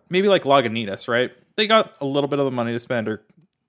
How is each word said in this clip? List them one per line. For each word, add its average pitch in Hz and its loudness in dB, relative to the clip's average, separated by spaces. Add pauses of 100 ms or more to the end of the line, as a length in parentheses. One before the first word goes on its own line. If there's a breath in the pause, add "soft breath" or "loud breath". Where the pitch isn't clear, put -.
maybe 190 2
like 185 4
Lagunitas, 117 0
right? 123 0 (260)
They 214 0
got 220 2
a 143 -6
little 139 0
bit 143 -2
of 139 0
the 135 -2
money 120 -4
to 117 -4
spend, 117 -4
or 107 -8 (480)